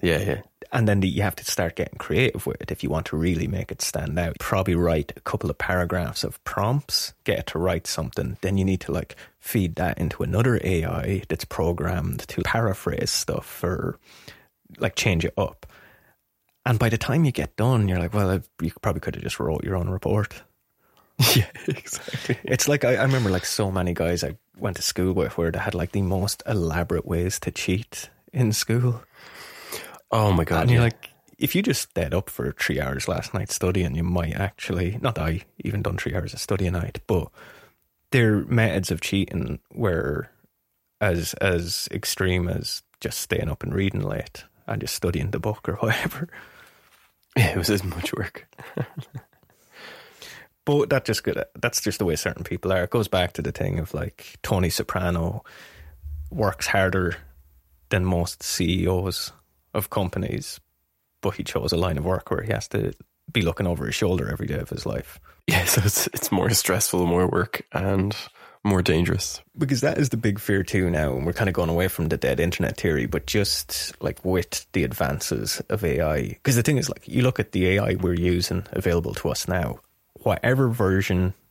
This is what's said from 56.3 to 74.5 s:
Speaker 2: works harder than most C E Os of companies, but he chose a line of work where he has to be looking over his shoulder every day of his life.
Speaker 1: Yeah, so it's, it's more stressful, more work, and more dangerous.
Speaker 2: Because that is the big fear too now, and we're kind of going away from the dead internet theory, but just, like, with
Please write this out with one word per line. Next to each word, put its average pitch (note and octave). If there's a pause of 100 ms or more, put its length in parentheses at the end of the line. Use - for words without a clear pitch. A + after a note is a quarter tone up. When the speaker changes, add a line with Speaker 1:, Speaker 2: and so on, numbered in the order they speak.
Speaker 2:
works -
harder F#2 (720)
than F#2
most F2
C F2+
E F2
Os F#2 (400)
of -
companies, - (640)
but G2
he F#2+
chose D#2
a E2+
line F2
of D2+
work F2+
where -
he A2
has G#2+
to - (400)
be -
looking F2
over D#2+
his -
shoulder F2
every -
day C#2+
of -
his -
life. - (280)
Speaker 1:
Yeah, F#2+
so -
it's, -
it's -
more F2+
stressful, F#2
more F2
work, - (100)
and G2 (480)
more G2
dangerous. E2+ (160)
Speaker 2:
Because B2+
that C#3
is C#3+
the A#2+
big G#2
fear G2
too F#2
now, D2+
and B1+
we're E2+
kind G#2
of F2+
going E2+
away F2
from D#2+
the D#2+
dead C2
internet E2+
theory, D2
but -
just, -
like, -
with F#2